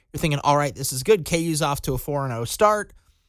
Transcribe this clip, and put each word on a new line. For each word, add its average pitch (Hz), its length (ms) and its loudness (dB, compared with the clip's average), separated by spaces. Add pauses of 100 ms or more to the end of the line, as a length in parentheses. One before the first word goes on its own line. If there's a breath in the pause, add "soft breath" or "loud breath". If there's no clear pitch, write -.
(120 soft breath)
you're 147 80 -10
thinking, 147 240 0
"All 143 120 4
right, 143 200 0
this 135 180 -6
is 131 80 -6
good. 185 240 4
K 165 140 0
U's 160 240 -2
off 143 200 -2
to 143 100 -2
a 127 40 -2
four 143 260 -4
and 135 80 -4
oh 117 140 -4
start. 208 480 2 (360)